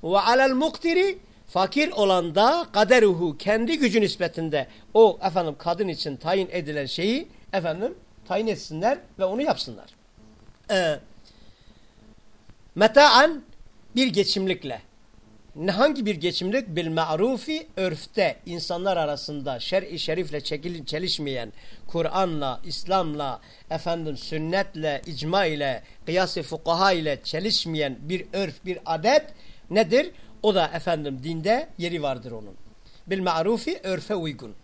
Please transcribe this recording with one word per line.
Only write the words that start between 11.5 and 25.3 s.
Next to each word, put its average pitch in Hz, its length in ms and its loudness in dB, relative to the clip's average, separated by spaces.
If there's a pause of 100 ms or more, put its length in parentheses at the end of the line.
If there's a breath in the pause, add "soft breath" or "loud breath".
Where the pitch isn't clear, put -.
meta'an, 269 680 8 (540)
bir 254 100 4
geçimlikle. 185 760 -2 (760)
Ne, 165 140 -2
hangi 247 360 2
bir 208 80 0
geçimlik? 180 540 -2
Bil 165 220 -4
ma'rufi, 202 760 0 (100)
örfte, 180 600 -2 (100)
insanlar 175 500 -4
arasında 143 640 -4
şer'i 180 380 -4
şerifle 156 420 -4
çekil-, 156 440 -8
çelişmeyen, 143 680 -4 (340 loud breath)
Kur'an'la, 160 800 -2
İslam'la, 151 760 -2 (300 loud breath)
efendim, 160 460 -4
sünnetle, 156 920 -4
icma 165 380 0